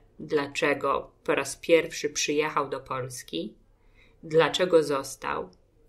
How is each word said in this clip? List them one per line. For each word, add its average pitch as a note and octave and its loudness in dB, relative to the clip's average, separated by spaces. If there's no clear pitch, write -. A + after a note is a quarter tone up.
dlaczego C#3+ 0
po D#3+ 0
raz C#3 -4
pierwszy D#3+ 2
przyjechał D3 0
do C#3 -6
Polski, C3 -8
dlaczego D#3+ 4
został, C#3+ -4